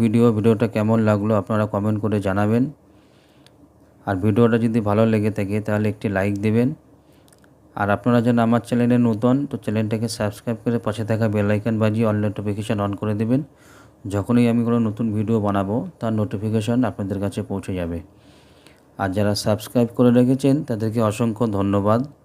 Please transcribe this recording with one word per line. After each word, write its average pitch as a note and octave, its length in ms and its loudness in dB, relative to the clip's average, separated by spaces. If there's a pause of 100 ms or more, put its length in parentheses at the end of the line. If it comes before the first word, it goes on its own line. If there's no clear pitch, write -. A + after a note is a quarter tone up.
ভিডিও। A#2 220 4 (120)
ভিডিওটা A2 380 2
কেমন A2 240 2 (100)
লাগলো G#2+ 320 2
আপনারা G#2+ 320 -2
কমেন্ট G#2 320 -2
করে G#2 120 0 (100)
জানাবেন। G#2+ 380 2 (1400)
আর G2+ 80 0 (100)
ভিডিওটা A2+ 400 4
যদি A#2 240 0
ভালো G#2 140 4 (100)
লেগে G#2+ 260 0
থাকে G2+ 180 -2 (100)
তাহলে G#2+ 260 0
একটি G#2+ 140 -8 (100)
লাইক G2+ 180 0 (120)
দেবেন। A#2 220 2 (1120)
আর G2+ 160 0
আপনারা A#2+ 300 2
যেন A#2+ 100 4 (100)
আমার A#2 220 2
চ্যানেলে A#2+ 280 2 (120)
নতুন, A#2+ 260 2 (160)
তো - 40 -6 (100)
চ্যানেলটাকে A2 520 -2
সাবস্ক্রাইব A2 480 -6
করে A#2+ 220 -2
পাশে A2 240 -4
থাকা A2+ 240 0
বেল G#2 200 0
আইকন A2 280 -2
বাজিয়ে A2 280 2
all G#2 160 0
notification G#2 580 -4
on G2+ 160 -2
করে G#2+ 200 -2
দেবেন। A#2+ 200 0 (760)
যখনই A#2+ 380 2
আমি A#2+ 120 0
কোনো A#2 140 0 (100)
নতুন A2 180 -4 (100)
ভিডিও A2 300 0
বানাবো G2 300 0 (220)
তার A2+ 220 -4
নোটিফিকেশন A2 580 -2 (120)
আপনাদের G2 340 -6
কাছে G2+ 160 -4 (100)
পৌঁছে G2 280 -6
যাবে। E2+ 200 -6 (1000)
আর G2 180 -2
যারা G#2 160 2 (120)
সাবস্ক্রাইব A2+ 520 0
করে B2 220 6
রেখেছেন C3 360 4 (140)
তাদেরকে A2+ 320 -2 (100)
অসংখ্য A2+ 340 -2 (140)
ধন্যবাদ। G2+ 420 2 (240)